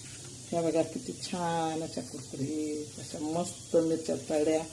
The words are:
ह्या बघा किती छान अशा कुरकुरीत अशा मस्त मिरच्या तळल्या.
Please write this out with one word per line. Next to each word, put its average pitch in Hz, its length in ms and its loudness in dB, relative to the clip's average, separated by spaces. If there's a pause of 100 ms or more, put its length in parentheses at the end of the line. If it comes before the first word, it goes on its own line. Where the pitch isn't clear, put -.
(520)
ह्या 170 100 4
बघा 160 200 6
किती - 300 -2 (120)
छान 165 600 0
अशा - 180 -4
कुरकुरीत 151 1000 -4
अशा 151 200 -8
मस्त 165 560 -2
मिरच्या 160 400 4
तळल्या. 156 580 4